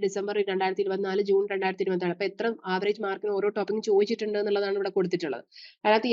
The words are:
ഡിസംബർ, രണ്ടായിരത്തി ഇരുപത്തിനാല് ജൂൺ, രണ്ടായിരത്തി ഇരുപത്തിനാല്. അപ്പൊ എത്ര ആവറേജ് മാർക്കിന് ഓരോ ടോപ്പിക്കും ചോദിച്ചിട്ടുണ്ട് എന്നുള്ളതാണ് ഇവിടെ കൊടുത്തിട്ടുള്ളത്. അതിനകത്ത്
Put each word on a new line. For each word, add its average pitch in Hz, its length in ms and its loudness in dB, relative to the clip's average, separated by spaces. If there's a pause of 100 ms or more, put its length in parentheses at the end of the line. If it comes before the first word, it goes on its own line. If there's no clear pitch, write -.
ഡിസംബർ, 202 340 -2 (120)
രണ്ടായിരത്തി 190 360 0
ഇരുപത്തിനാല് 196 440 0
ജൂൺ, 196 120 6 (120)
രണ്ടായിരത്തി 190 320 -2
ഇരുപത്തിനാല്. 180 320 0
അപ്പൊ 196 120 -2
എത്ര 220 220 -2 (220)
ആവറേജ് 202 320 0
മാർക്കിന് 196 320 -2
ഓരോ 202 180 0
ടോപ്പിക്കും 208 340 -2
ചോദിച്ചിട്ടുണ്ട് 208 520 2
എന്നുള്ളതാണ് 202 380 0
ഇവിടെ 196 180 -2
കൊടുത്തിട്ടുള്ളത്. 170 460 -2 (420)
അതിനകത്ത് 220 280 4